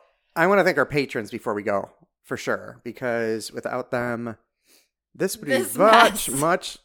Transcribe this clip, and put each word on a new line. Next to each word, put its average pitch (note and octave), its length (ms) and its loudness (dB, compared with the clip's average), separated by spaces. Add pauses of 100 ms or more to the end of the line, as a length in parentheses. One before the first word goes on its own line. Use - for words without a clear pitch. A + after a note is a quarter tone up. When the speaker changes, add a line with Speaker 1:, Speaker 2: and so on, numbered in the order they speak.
(360)
Speaker 1:
I E3 120 4
wanna G3 160 6
thank E3 140 2
our C3 80 4
patrons C3 460 -4
before A2+ 240 -6
we G#2 80 -6
go, G2+ 260 -2 (340)
for B2+ 140 -8
sure, A2+ 460 -6
because A#2 680 -4
without B2 400 -8
them, A#2+ 460 -6 (800)
this F3+ 220 -4
would - 100 -16
be C#3+ 40 -2
Speaker 2:
This - 240 -2
Speaker 1:
much, A3 540 4
Speaker 2:
mess. C3 100 -4
Speaker 1:
much E3+ 460 -2